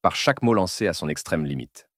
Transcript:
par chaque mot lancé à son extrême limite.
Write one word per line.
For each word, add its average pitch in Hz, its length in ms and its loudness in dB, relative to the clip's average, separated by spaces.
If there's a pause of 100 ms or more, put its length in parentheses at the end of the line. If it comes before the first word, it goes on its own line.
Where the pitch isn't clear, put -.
par - 140 2
chaque - 260 0
mot 117 120 4
lancé 98 320 0
à 87 60 2
son 76 160 -6
extrême 76 380 -2
limite. 67 520 -10